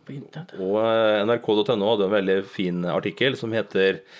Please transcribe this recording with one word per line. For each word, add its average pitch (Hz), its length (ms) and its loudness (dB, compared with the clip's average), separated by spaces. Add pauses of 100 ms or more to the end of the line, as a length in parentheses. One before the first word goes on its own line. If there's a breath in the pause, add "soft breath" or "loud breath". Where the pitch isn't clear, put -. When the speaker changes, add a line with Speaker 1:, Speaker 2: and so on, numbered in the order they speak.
Speaker 1:
På - 80 -16
internett, 156 400 -16
ja. - 60 -14
Speaker 2:
Og, 95 260 -2
eh, 110 380 2
N 107 80 0
R 117 80 2
K 110 160 0
dot 104 160 2
N 107 120 0
O 110 140 2
hadde 101 100 2
en 98 200 0
veldig 95 180 2
fin 87 400 -4
artikkel 95 520 -2
som 110 160 -6
heter, 95 480 0 (200 loud breath)